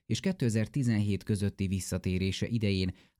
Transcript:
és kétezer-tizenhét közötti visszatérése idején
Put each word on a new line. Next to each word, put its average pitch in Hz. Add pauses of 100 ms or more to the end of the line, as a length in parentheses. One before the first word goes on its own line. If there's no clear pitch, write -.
és 113
kétezer-tizenhét 110
közötti 101
visszatérése 92
idején 98 (260)